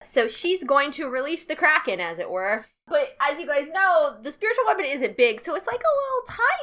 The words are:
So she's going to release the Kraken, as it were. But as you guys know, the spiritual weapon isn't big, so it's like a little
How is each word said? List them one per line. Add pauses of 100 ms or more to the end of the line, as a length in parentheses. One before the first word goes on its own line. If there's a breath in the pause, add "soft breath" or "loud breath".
So
she's
going
to
release
the
Kraken,
as
it
were. (220)
But
as
you
guys
know,
the
spiritual
weapon
isn't
big,
so
it's
like
a
little (180)